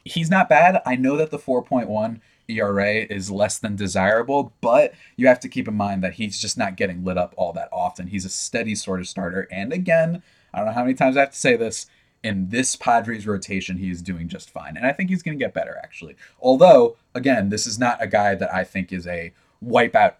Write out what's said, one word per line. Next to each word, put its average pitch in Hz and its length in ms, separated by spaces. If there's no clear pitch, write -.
he's 165 260
not 190 200
bad. 170 360
I 127 100
know 131 220
that 156 140
the 147 80
four 123 240
point 120 260
one 110 320
E 110 100
R 101 200
A 104 240
is 101 280
less 104 280
than 104 160
desirable, 107 840
but 123 340
you 127 120
have 127 140
to 127 80
keep 117 180
in 107 80
mind 101 280
that 87 100
he's 107 280
just - 160
not 98 180
getting 92 300
lit 92 120
up 90 200
all 90 160
that - 180
often. 90 360
He's 92 180
a 95 40
steady 110 460
sort 95 240
of 90 80
starter. 95 440
And 98 200
again, 170 520
I - 60
don't 104 100
know 110 60
how 123 80
many 131 140
times 131 200
I 139 60
have 135 100
to - 60
say 127 180
this, 113 300
in 95 260
this 123 260
Padres 113 520
rotation, 95 500
he 95 140
is 87 100
doing 87 260
just - 220
fine. 78 260
And 123 100
I 135 60
think 185 180
he's 185 120
gonna 151 160
get 117 160
better, - 300
actually. - 320
Although, 131 560
again, 123 360
this 107 180
is 107 100
not 120 240
a 107 60
guy 101 280
that 90 180
I 92 100
think 92 280
is 87 140
a 87 260
wipeout 113 560